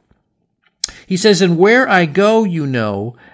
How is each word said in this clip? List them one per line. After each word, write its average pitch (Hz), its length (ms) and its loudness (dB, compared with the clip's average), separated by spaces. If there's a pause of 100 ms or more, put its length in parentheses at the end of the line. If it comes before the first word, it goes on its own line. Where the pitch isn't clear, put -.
(1080)
He 185 100 -4
says, 185 260 2
"And 170 160 0
where 233 300 2
I 180 180 2
go, 208 380 0
you 165 220 -4
know, 110 500 -4 (180)